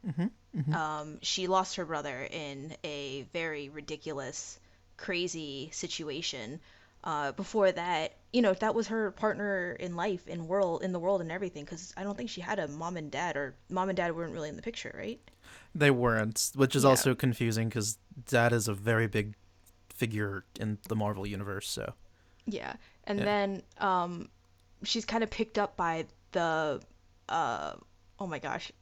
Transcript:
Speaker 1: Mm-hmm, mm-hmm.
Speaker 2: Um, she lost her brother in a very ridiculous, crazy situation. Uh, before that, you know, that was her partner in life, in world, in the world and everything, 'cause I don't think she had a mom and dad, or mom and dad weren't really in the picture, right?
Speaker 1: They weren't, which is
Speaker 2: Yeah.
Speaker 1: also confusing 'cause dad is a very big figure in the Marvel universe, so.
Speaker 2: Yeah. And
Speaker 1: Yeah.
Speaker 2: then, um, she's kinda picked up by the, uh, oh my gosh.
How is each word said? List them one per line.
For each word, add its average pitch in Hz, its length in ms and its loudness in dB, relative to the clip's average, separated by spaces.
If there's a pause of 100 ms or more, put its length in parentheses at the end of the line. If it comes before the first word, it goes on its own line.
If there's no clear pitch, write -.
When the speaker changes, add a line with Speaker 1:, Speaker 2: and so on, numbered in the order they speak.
Speaker 1:
Mm-hmm, 165 180 0 (320)
mm-hmm. 147 160 0
Speaker 2:
Um, 151 460 -2
she - 280 -2
lost 190 280 2
her 180 80 -4
brother 147 460 -4
in 143 440 -8 (100)
a 143 480 -6
very 156 360 -4
ridiculous, 143 880 -8 (380)
crazy 160 760 -4
situation. 151 880 -6 (440)
Uh, 147 280 0
before 196 380 4
that, 170 460 -2 (160)
you 247 100 6
know, 202 120 6
that 220 200 0
was 226 140 0
her 214 240 0
partner 196 680 0
in 175 180 -6
life, 180 300 -2
in 165 220 -8
world, 180 340 2
in 185 100 -2
the 180 60 -2
world 185 220 2
and 165 100 -4
everything, 185 340 -6
'cause 175 320 -12
I 180 60 -8
don't 202 140 -4
think 240 140 -6
she 185 100 -10
had 196 180 -2
a 160 100 -2
mom 165 280 -6
and 156 160 -6
dad, 156 240 -2
or 135 180 -4 (140)
mom 185 220 0
and 185 60 0
dad 175 200 0
weren't 165 160 -6
really 151 160 -6
in - 80 -8
the - 60 -12
picture, - 340 -8
right? - 240 -8 (540)
Speaker 1:
They 143 160 8
weren't, 113 680 4
which 135 180 6
is 135 100 6
Speaker 2:
Yeah. 139 60 12
Speaker 1:
also 131 240 6
confusing 117 560 2
'cause 107 280 -2 (280)
dad 117 260 6
is 113 140 4
a 107 80 2
very 110 320 2
big 107 280 0 (540)
figure 104 560 -2 (140)
in 107 200 -2 (100)
the 110 80 -2
Marvel 104 300 0
universe, 101 420 -4
so. - 260 -6 (520)
Speaker 2:
Yeah. 202 280 -6 (300)
And 202 160 -2
Speaker 1:
Yeah. - 40 0
Speaker 2:
then, 202 380 2 (160)
um, 175 500 0 (540)
she's 220 220 -2
kinda 226 240 2
picked 220 300 -2
up 202 180 0
by 165 300 0 (260)
the, 160 500 2 (460)
uh, 117 460 0 (440)
oh 196 80 -6
my 156 140 -4
gosh. 135 420 -6